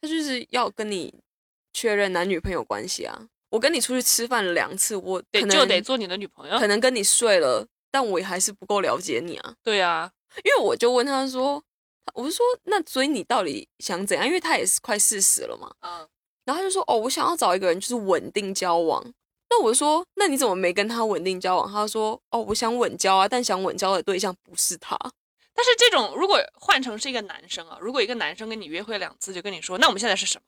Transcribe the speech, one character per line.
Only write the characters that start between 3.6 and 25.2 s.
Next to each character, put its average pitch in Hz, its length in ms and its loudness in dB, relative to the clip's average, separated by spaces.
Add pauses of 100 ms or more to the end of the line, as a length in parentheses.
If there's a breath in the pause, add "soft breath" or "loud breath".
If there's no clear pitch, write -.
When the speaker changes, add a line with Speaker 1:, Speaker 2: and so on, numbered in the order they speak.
Speaker 1:
你 262 60 0
出 247 140 0
去 254 80 0
吃 233 260 0
饭 226 180 0
了 175 60 0
两 170 240 0
次， - 180 -2
我 185 240 -4 (140)
可 208 80 4
能 202 80 0
Speaker 2:
对， 196 80 6
就 277 100 6
得 185 160 2
做 262 140 -2
你 214 100 -4
的 180 100 -6
女 202 80 -8
朋 147 240 -18
友。 190 80 -2
Speaker 1:
可 226 120 2
能 208 100 4
跟 254 160 4
你 214 80 -2
睡 202 380 4
了， 120 260 2 (240)
但 269 160 0
我 185 140 0
还 185 180 -6
是 202 140 0
不 - 120 -20
够 202 160 0
了 165 200 0
解 127 200 -2
你 170 180 -10
啊。 - 220 -16
Speaker 2:
对 208 200 0
啊。 170 320 0 (300 loud breath)
Speaker 1:
因 427 80 2
为 554 80 6
我 233 160 2
就 233 160 2
问 247 160 2
他 269 220 -2
说， 262 340 -2 (520)
我 240 100 -8
就 294 60 -4
说 466 140 0 (200)
，“那 381 200 0
所 262 200 -2
以 277 40 0
你 254 160 -2
到 226 200 0
底 139 240 -6 (100)
想 190 280 -6
怎 190 100 0
样？” 175 100 2
因 294 60 2
为 359 80 0
他 320 160 0
也 190 100 0
是 - 140 0
快 208 180 -4
四 202 220 2
十 - 220 2
了 58 140 -10
嘛。 - 240 -18
Speaker 2:
嗯。 - 280 -14 (360)
Speaker 1:
然 269 100 -2
后 339 60 -2
他 - 20 -2
就 392 80 -2
说 381 180 0
，“哦， 247 80 4
我 226 140 0
想 285 180 0
要 339 80 0
找 196 180 2
一 190 40 0
个 190 80 -2
人 175 120 2
就 196 80 -8
是 240 80 -4
稳 190 380 0
定 196 220 -4
交 175 240 2
往。” 165 260 0 (460)
那 466 120 6
我 226 80 4
就 240 40 2
说 302 300 4 (120)
，“那 403 100 4
你 277 100 2
怎 269 100 2
么 185 100 2
没 180 160 2
跟 202 160 0
他 233 160 -2
稳 190 200 0
定 185 160 -2
交 185 160 2
往？” 196 140 0
他 208 160 -2
说 220 340 -4 (100)
，“哦， 233 180 -2
我 214 60 -2
想 233 220 0
稳 233 220 0
交 190 180 4
啊， 190 120 6
但 247 140 0
想 190 200 -2
稳 185 140 -2
交 196 180 2
的 170 80 0
对 185 160 -2
象 190 240 -2
不 180 140 -20
是 - 220 -2
他。” - 200 -8 (560)